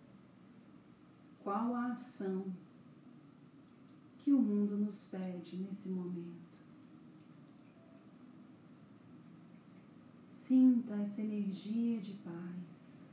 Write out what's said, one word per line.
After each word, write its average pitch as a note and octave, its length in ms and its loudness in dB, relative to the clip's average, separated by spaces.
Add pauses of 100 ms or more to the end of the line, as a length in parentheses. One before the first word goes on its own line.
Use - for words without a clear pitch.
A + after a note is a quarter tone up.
(1400)
qual A#3 320 0
a A#3+ 180 -2
ação F#3+ 520 -6 (1700)
que C#4+ 140 4
o C4+ 60 10
mundo G#3 380 6
nos G#3 300 0
pede F3+ 500 -6
nesse F#3+ 320 -8
momento. F3 560 -6 (3750)
Sinta B3+ 680 6
essa G3+ 260 -2
energia G#3+ 800 -2
de F#3+ 120 -8
paz F3 1000 -12